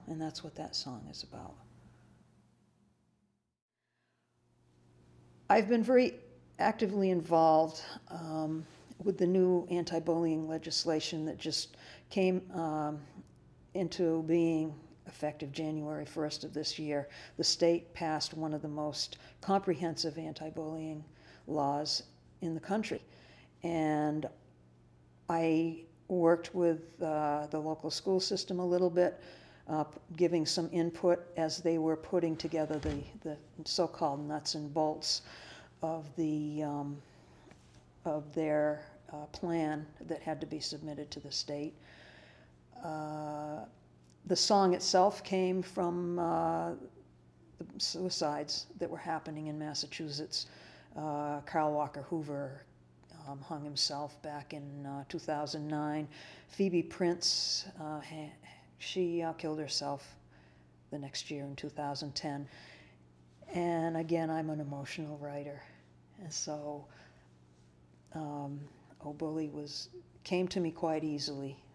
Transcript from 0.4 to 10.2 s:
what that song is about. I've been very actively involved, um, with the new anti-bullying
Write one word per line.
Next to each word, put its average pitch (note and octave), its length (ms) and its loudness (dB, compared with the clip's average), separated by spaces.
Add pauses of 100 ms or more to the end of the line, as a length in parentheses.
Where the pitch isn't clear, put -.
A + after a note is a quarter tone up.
what D3+ 100 -12
that - 220 -10
song B2 340 -8
is - 140 -12
about. - 300 -14 (4000)
I've G#3 180 8
been A#3 140 6
very B3 320 8 (460)
actively G3 500 4
involved, D#3+ 720 8 (260)
um, D#3+ 560 -4 (380)
with F#3+ 160 0
the F#3 80 6
new F3+ 440 6
anti-bullying E3 800 2